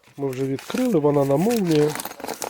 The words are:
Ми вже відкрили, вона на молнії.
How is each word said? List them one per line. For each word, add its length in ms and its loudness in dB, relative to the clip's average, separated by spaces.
Ми 100 -4
вже 180 -4
відкрили, 540 -2
вона 260 4
на 120 2
молнії. 520 2